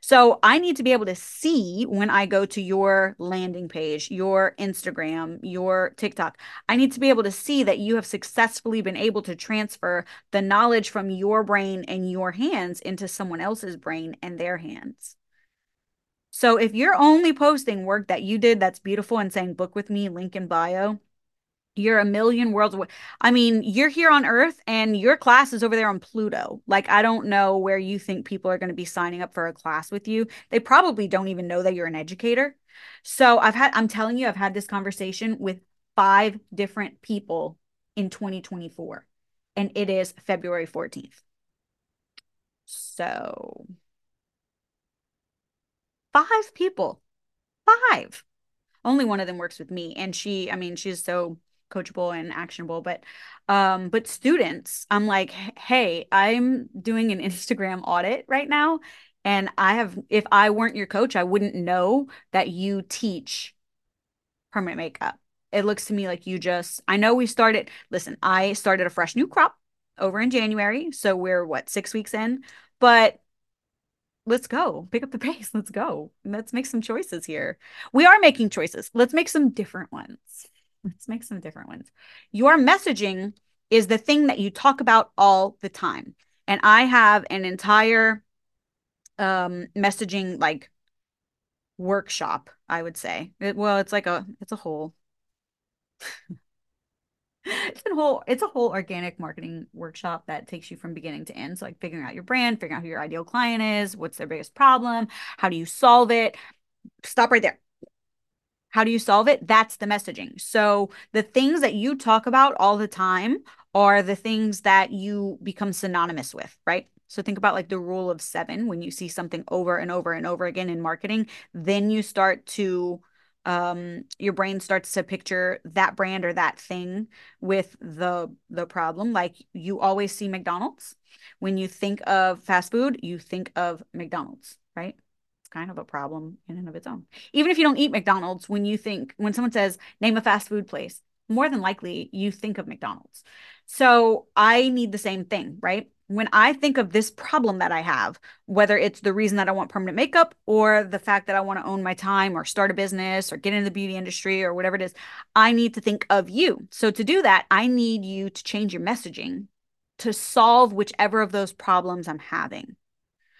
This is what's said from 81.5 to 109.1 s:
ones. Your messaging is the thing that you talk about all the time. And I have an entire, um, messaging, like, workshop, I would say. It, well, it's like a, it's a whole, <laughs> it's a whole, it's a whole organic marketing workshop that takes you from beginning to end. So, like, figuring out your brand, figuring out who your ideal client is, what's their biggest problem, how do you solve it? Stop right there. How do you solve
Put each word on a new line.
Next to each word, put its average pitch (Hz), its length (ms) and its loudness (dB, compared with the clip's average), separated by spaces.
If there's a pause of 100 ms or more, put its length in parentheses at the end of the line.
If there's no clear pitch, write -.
ones. - 220 -18 (420)
Your 269 240 8
messaging 208 800 2 (340)
is 220 180 6
the 220 120 2
thing 294 300 4
that - 100 0
you 196 120 -2
talk 269 300 2
about 226 380 4
all 196 420 6
the 196 80 -10
time. - 460 -8 (320)
And 196 160 -2
I 214 200 10
have 226 460 6
an 190 160 -4
entire, 214 800 2 (920)
um, 180 480 -2 (100)
messaging, 196 640 -2
like, 156 300 -2 (1080)
workshop, 190 720 -4 (180)
I 170 140 -4
would 170 140 -12
say. - 440 -10
It, 196 160 -6
well, 202 220 0
it's 196 140 -2
like 208 140 0
a, 175 200 -4 (140)
it's - 120 -14
a 208 40 -10
whole, 156 380 -10 (1080)
<laughs> - 1400 -20
it's - 460 -8
a 359 40 -2
whole, 294 320 0
it's 254 160 -2
a 427 60 -4
whole 240 220 -2
organic 180 500 -8
marketing 160 520 -14
workshop 170 540 -10
that 151 220 -12
takes 170 220 -16
you 175 80 -18
from 170 160 -14
beginning 156 320 -14
to - 100 -18
end. 170 220 -12
So, - 80 -14
like, - 140 -18
figuring 160 260 -12
out - 80 -14
your 180 80 -14
brand, 240 360 -2
figuring 156 200 -10
out 170 40 -10
who 170 60 -14
your 156 120 -10
ideal 160 240 -10
client 233 380 -4
is, 208 340 -4
what's 165 200 -12
their 170 100 -10
biggest 156 280 -12
problem, 247 540 2 (280)
how 190 140 0
do 170 60 -6
you 165 100 -8
solve 240 440 6
it? 233 260 2 (680)
Stop 262 260 2
right 233 120 4
there. - 180 -2 (1080)
How 220 140 2
do 226 60 0
you 233 100 0
solve 214 280 4